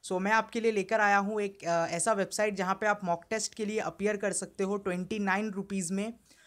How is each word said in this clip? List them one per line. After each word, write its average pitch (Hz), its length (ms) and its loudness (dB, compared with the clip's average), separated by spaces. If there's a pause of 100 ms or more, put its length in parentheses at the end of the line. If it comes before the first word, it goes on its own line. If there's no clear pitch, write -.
So, - 140 -2
मैं 196 120 0
आपके 220 280 2
लिए 226 120 2
लेकर 214 300 2
आया 202 160 6
हूँ 208 240 0
एक, 202 220 -6
अ, 170 240 2
ऐसा 175 260 0
वेबसाइट 208 400 0
जहाँ 190 220 0
पे 202 100 -2
आप 208 180 2
मॉक 175 260 -2
टेस्ट 214 260 -4
के 220 100 -4
लिए 214 140 -2
अपीयर 208 380 -2
कर 202 140 -2
सकते - 320 -4
हो। 196 140 0
ट्वेंटी 185 420 -4
नाइन 202 320 0
रुपीज 190 400 -4
में 202 220 -4 (340)